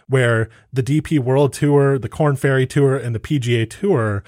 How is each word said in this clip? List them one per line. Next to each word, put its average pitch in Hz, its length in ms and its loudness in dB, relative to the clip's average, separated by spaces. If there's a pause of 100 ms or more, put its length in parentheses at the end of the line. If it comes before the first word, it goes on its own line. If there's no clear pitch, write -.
where 117 420 2 (220)
the 127 100 -2
D 143 180 0
P 151 180 0
World 131 360 0
Tour, 143 420 2
the 113 140 -6
Korn 147 260 0
Ferry 131 300 0
Tour, 139 320 2
and 117 160 -6
the 107 60 -6
P 151 180 -2
G 120 180 0
A 113 80 0
Tour 110 640 -2